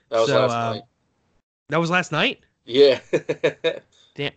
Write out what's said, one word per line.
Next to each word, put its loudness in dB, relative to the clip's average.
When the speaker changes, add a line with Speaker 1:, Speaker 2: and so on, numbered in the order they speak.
Speaker 1:
That 0
was 2
Speaker 2:
So, 2
Speaker 1:
last 0
Speaker 2:
um, -4
Speaker 1:
night. -10
Speaker 2:
that -2
was -2
last -2
night? -2
Speaker 1:
Yeah. 4
<laughs> -6
Speaker 2:
Damn, -6